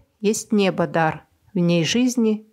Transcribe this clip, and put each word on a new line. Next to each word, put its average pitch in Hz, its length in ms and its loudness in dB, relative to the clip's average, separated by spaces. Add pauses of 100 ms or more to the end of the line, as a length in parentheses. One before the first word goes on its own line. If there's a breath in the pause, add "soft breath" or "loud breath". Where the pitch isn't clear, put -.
(200)
есть 214 320 -2
небо 190 340 0
дар, 160 380 -2 (300)
в 196 40 -2
ней 170 240 2
жизни 226 720 0